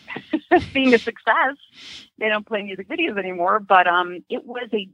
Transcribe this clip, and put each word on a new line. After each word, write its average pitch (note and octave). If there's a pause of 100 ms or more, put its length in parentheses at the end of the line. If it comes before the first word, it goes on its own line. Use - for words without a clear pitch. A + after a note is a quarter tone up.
(320)
<laughs> -
being C4
a A3+
success. A#3 (640)
They A3
don't G#3+
play G#3+
music G3
videos D#4+
anymore, F#3
but, F#3+
um, F3+
it -
was A#3+
a G#3